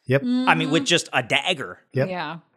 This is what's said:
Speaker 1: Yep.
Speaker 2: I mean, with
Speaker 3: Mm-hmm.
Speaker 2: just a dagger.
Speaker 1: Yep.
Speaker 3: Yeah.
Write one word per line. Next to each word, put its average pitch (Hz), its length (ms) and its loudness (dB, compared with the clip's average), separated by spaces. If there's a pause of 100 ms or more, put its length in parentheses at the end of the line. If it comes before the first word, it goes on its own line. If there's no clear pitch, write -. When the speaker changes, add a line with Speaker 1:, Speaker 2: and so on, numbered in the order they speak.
Speaker 1:
Yep. 131 180 2
Speaker 2:
I 247 300 2
mean, 160 160 0
with 156 140 2
Speaker 3:
Mm-hmm. - 20 -4
Speaker 2:
just 165 260 0
a 135 100 2
dagger. 131 580 -2 (120)
Speaker 1:
Yep. 135 160 0
Speaker 3:
Yeah. 165 300 -8 (180)